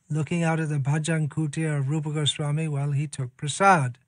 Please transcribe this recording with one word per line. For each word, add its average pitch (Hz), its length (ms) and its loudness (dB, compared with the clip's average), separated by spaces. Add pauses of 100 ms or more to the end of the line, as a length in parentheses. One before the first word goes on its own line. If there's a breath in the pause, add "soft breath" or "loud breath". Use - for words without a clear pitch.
(100)
looking 156 320 -2
out 160 180 2
at 156 80 -2
the 151 80 -2
Bhajan 156 520 0
Kutir 156 500 -2
of 135 100 -2
Rupa 151 220 -2
Goswami 151 580 -2
while 143 240 -2
he 143 140 0
took 131 320 -8
prasad. 151 580 4 (120)